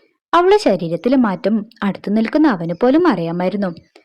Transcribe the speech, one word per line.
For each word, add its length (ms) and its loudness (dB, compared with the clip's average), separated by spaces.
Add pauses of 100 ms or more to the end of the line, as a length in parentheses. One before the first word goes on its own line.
(340)
അവളുടെ 220 4
ശരീരത്തിലെ 600 0
മാറ്റം 500 0 (160)
അടുത്തു 280 -4
നിൽക്കുന്ന 380 2
അവന് 240 -2
പോലും 360 2
അറിയാമായിരുന്നു. 680 -2 (300)